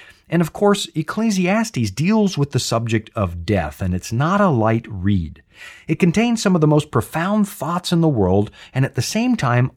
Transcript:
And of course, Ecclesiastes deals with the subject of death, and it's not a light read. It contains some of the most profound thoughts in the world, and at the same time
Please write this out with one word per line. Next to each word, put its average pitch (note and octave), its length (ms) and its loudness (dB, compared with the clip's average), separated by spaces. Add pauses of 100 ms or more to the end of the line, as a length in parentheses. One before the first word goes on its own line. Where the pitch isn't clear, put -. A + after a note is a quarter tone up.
(280)
And E3+ 140 0
of D#3+ 120 -4
course, G3+ 420 2
Ecclesiastes F#3+ 960 -2
deals G3 460 0
with C#3+ 140 -2
the B2+ 80 -2
subject A2+ 560 -2
of F2 300 -4
death, F#2 360 -2
and F2+ 120 -2
it's - 180 -6
not D#3+ 300 0
a G3 80 4
light A2+ 400 2
read. F#2 540 -2 (440)
It D#3+ 120 -2
contains A3+ 420 2
some F#3+ 140 2
of D#3+ 60 0
the D#3 60 6
most D3+ 240 2
profound F#3+ 560 0
thoughts E3+ 460 -6
in E3+ 80 4
the D#3+ 80 4
world, G#2 400 2 (240)
and C3 100 0
at - 120 -4
the B2+ 60 0
same A#3 360 -2
time B2 400 0